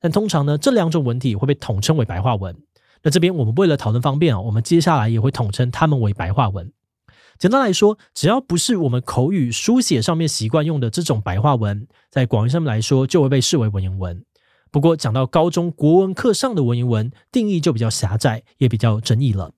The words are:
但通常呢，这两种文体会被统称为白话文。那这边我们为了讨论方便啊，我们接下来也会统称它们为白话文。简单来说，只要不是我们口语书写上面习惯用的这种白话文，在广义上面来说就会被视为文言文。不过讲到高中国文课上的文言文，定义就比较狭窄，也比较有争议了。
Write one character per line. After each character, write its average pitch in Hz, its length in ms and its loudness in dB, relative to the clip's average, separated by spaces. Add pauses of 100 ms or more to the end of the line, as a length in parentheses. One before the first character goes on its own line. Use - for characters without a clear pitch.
但 170 100 -2
通 208 160 0
常 147 200 0
呢， 147 100 0
这 147 140 0
两 190 200 2
种 156 140 0
文 123 140 -2
体 127 180 -2
会 101 100 -2
被 143 80 2
统 101 280 -6
称 156 160 0
为 120 80 2
白 87 120 -6
话 113 160 0
文。 92 220 -8 (460)
那 160 80 0
这 170 100 2
边 180 140 2
我 151 100 -2
们 110 120 0
为 190 100 2
了 151 100 2
讨 110 140 -4
论 120 100 0
方 139 180 -2
便 156 160 2
啊， 95 60 -4
我 110 100 -6
们 107 120 0
接 170 180 2
下 156 180 2
来 110 120 0
也 113 100 0
会 120 100 2
统 104 220 -4
称 123 180 -2
它 165 160 0
们 147 140 0
为 101 140 0
白 95 180 -4
话 117 160 2
文。 95 240 -8 (640)
简 180 120 2
单 262 100 2
来 226 120 0
说， 208 260 2 (160)
只 - 140 0
要 240 120 2
不 175 160 -4
是 208 200 0
我 170 120 0
们 123 140 -2
口 131 300 -2
语 143 180 0
书 233 300 0
写 151 200 0
上 160 160 0
面 160 120 0
习 110 200 -4
惯 151 160 0
用 156 140 -2
的 123 100 -2
这 170 140 -4
种 131 180 -2
白 101 200 -4
话 139 160 2
文， 104 320 -4 (200)
在 131 160 0
广 113 220 0
义 - 20 0
上 165 140 0
面 156 60 -2
来 110 120 -2
说 131 240 2
就 165 180 2
会 135 60 2
被 131 120 2
视 - 160 0
为 117 100 2
文 101 160 -2
言 95 160 -6
文。 90 260 -8 (460)
不 147 100 0
过 165 160 4
讲 120 160 -2
到 131 140 0
高 160 240 2
中 175 220 -2
国 151 260 4
文 190 160 2
课 240 180 0
上 247 220 -2
的 160 80 0
文 120 160 0
言 123 80 -2
文， 117 240 0 (220)
定 226 160 0
义 185 120 0
就 151 120 0
比 110 80 -2
较 113 100 0
狭 101 260 -2
窄， 110 280 -2 (140)
也 131 100 2
比 110 100 0
较 113 140 2
有 107 80 -2
争 113 220 0
议 131 100 0
了。 92 260 -6